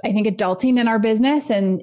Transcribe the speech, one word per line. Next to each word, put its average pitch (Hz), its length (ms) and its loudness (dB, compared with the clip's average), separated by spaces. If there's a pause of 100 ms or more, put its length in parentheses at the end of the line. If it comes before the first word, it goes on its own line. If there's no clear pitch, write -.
I 214 60 -2
think 214 160 0
adulting 208 500 0
in 233 100 0
our 226 120 0
business 247 500 0
and, 196 340 0